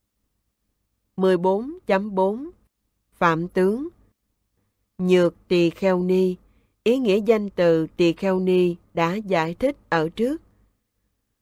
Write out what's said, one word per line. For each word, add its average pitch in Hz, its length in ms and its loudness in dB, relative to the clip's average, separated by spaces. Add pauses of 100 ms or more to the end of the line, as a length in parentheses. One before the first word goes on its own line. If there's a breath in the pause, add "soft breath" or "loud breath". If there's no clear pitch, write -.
(1160)
Mười 185 200 2
bốn 208 400 -2 (100)
chấm 202 280 -2
bốn. 208 340 -2 (640)
Phạm 170 340 0
tướng. 208 400 -2 (1080)
Nhược 180 380 2 (120)
tỳ 175 220 2
kheo 185 340 0
ni. 185 320 0 (480)
Ý 240 140 2
nghĩa 220 280 0
danh 214 240 0
từ 165 380 2 (100)
tỳ 170 160 2
kheo 190 260 -2
ni 180 360 2 (180)
đã 170 220 -2
giải 175 400 -4
thích 277 220 -2 (120)
ở 160 200 0
trước. 254 320 -4 (1000)